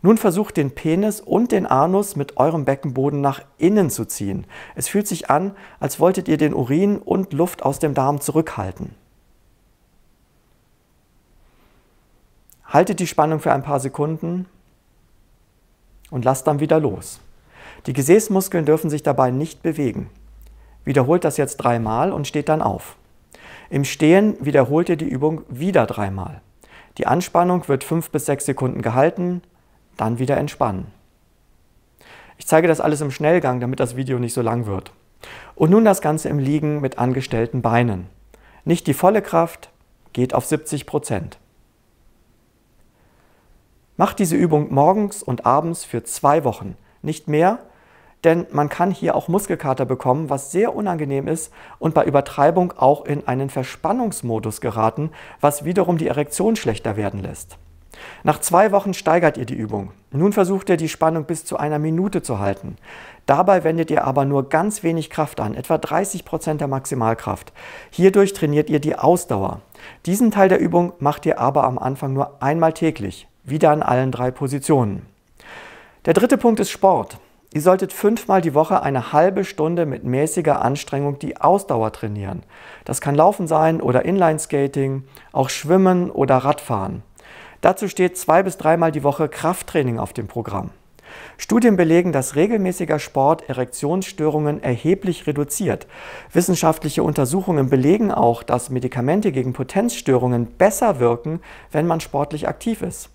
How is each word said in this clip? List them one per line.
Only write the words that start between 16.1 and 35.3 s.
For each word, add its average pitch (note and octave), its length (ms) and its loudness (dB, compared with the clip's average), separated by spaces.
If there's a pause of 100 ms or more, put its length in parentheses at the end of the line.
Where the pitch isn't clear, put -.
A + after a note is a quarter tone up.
und B2 160 -4
lasst C3 200 0
dann D3 140 0
wieder D#3 180 2
los. G#2 400 -4 (680)
Die C3 80 -4
Gesäßmuskeln F#3 720 2
dürfen D#3 240 2
sich D3 120 -4
dabei C3 280 2
nicht C#3 320 -6
bewegen. C#3+ 480 -4 (720)
Wiederholt C#3 400 2
das D3 140 0
jetzt C#3 180 -2
dreimal A#2+ 560 0
und D3 160 -6
steht D3+ 220 -4
dann D#3 100 2
auf. - 360 -4 (720)
Im C#3 140 0
Stehen F#3 560 4
wiederholt C#3+ 500 2
ihr E3+ 60 2
die D#3 120 -6
Übung D3+ 400 -2
wieder C#3+ 380 0
dreimal. F#2+ 560 -6 (560)
Die - 80 -2
Anspannung F3 600 0
wird C3+ 160 0
fünf E3 260 -4
bis D3 160 -6
sechs C#3 180 -4
Sekunden B2+ 380 -4
gehalten E3+ 580 0 (600)
dann A2+ 180 -2
wieder C3 180 0
entspannen. B2+ 500 -4 (1500)
Ich - 80 -16
zeige D#3+ 220 4
das D#3 120 2
alles D3+ 200 0
im D3 100 -4
Schnellgang, D3 500 0
damit B2 200 -4
das B2 160 -2
Video C3 220 -4
nicht A#2+ 140 -4
so B2+ 100 -2
lang A#2 240 -2
wird. G2 260 -8 (640)